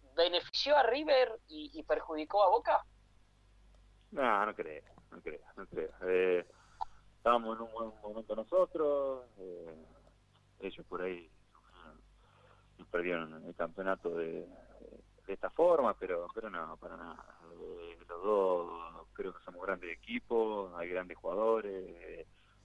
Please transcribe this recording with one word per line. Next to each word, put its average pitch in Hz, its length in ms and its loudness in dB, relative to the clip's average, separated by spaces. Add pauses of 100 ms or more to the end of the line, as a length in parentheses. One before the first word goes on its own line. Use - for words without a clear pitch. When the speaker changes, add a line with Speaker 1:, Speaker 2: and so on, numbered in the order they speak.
(160)
Speaker 1:
¿benefició 175 580 2
a 277 100 8
River 254 640 4
y, 151 320 -12
y 147 40 -8
perjudicó 156 600 2
a 190 60 10
Boca? - 380 4 (1300)
Speaker 2:
No, 117 340 4
no 107 80 -2
creo, 78 280 -8 (280)
no 90 100 -16
creo, 78 200 -10 (160)
no 95 100 -12
creo. 80 240 -6 (160)
Eh, 92 400 4 (720)
estábamos 117 400 2
en 113 60 -10
un 113 80 -12
buen 110 200 -6 (100)
momento 107 320 -8
nosotros, 143 880 0 (140)
eh, 87 360 -14 (840)
ellos 95 260 -10
por 90 160 -6
ahí 90 280 -6 (220)
sufrieron 80 480 -20 (760)
y 90 60 -20
perdieron 82 600 -4
el 87 80 -12
campeonato 92 560 -4
de, 85 360 -4 (800)
de 98 60 -6
esta 95 180 -6
forma, 156 440 6
pero, 87 400 -4
pero 110 160 -8
no, 82 260 -8
para 85 200 -14
nada. 85 280 -14 (360)
Eh, 85 380 -12 (100)
los 87 140 -10
dos 85 880 0
creo 95 220 -8
que - 100 -20
somos 90 180 -14
grandes 90 340 -6
equipos, 110 840 -2
hay 85 100 -6
grandes 90 300 -6
jugadores, 101 680 -2
eh, 82 380 -16 (380)